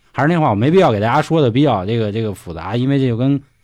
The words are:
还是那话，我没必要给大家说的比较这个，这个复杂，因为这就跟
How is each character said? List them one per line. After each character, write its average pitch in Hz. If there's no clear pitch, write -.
还 -
是 143
那 175
话， 151
我 104
没 120
必 185
要 170
给 107
大 110
家 151
说 160
的 127
比 127
较 110
这 113
个， 107
这 110
个 104
复 90
杂， 82
因 123
为 139
这 135
就 117
跟 135